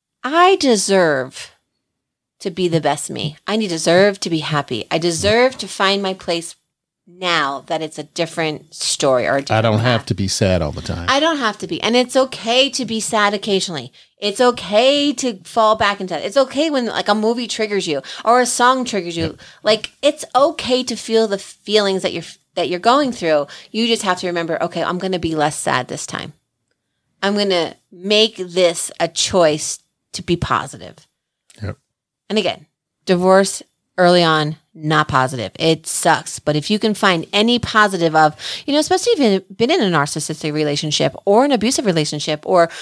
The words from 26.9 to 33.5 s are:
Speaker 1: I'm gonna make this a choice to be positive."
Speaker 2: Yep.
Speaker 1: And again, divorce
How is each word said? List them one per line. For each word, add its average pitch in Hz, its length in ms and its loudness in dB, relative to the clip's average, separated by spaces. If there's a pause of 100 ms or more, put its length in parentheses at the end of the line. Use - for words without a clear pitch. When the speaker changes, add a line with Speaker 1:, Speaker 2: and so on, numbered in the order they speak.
Speaker 1:
I'm 202 120 0
gonna 190 420 -2 (140)
make 208 460 0
this 175 540 -2 (100)
a 170 80 -2
choice 160 680 0 (340)
to 170 100 -12
be 175 140 -2
positive." - 600 -6 (680)
Speaker 2:
Yep. - 160 -8 (500)
Speaker 1:
And 214 100 -2
again, - 280 -4 (400)
divorce 190 560 2 (360)